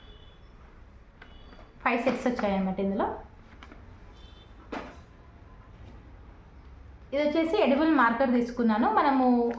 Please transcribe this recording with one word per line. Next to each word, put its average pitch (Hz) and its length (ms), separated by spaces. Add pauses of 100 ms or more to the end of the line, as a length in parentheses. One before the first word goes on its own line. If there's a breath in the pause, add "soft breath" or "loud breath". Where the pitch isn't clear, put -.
(1800)
ఫైవ్ 247 200
సెట్స్ 254 240
వచ్చాయన్నమాట 196 520
ఇందులో. 196 280 (4000)
ఇది 285 100
వచ్చేసి 320 340
ఎడిబుల్ 302 380
మార్కర్ 240 360
తీసుకున్నాను. 240 640
మనము 254 640